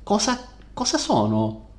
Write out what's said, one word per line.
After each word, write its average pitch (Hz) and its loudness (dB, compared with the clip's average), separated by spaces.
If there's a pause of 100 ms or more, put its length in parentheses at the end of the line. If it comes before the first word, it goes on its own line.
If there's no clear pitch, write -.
Cosa, 226 0 (320)
cosa 254 -2
sono? 110 0 (120)